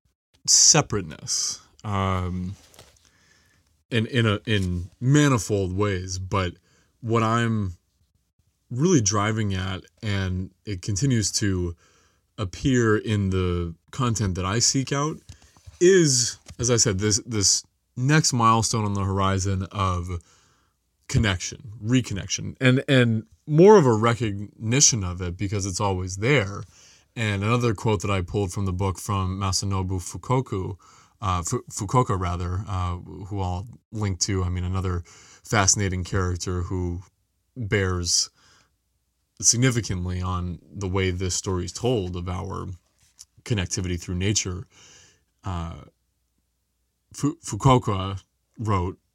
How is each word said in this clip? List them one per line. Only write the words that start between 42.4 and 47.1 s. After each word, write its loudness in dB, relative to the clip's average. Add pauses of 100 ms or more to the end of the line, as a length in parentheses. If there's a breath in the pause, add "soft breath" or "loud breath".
connectivity -4
through -8
nature. -2 (760 soft breath)
Uh, -8 (1400)